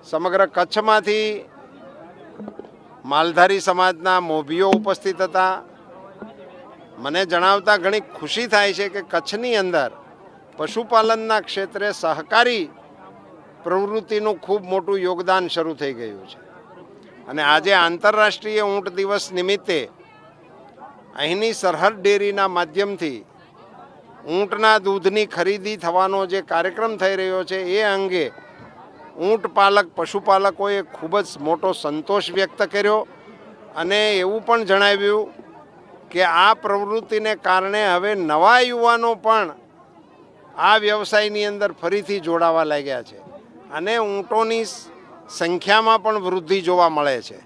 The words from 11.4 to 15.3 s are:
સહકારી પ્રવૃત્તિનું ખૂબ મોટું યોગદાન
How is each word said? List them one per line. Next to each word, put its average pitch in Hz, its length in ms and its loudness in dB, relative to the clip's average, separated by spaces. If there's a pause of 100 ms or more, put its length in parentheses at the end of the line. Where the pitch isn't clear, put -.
સહકારી 180 760 0 (920)
પ્રવૃત્તિનું 208 720 -2
ખૂબ 196 280 -4
મોટું 190 360 -2
યોગદાન 185 480 0